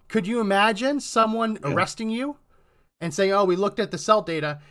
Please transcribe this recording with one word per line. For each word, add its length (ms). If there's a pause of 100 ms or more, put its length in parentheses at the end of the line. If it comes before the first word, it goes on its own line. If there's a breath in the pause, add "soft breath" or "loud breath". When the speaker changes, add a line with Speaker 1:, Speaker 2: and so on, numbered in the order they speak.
Speaker 1:
Could 200
you 140
imagine 580
someone 640
Speaker 2:
Yeah. 120
Speaker 1:
arresting 360
you 280 (600)
and 140
saying, 180
"Oh, 140
we 100
looked 240
at 120
the 80
cell 240
data 360 (120 soft breath)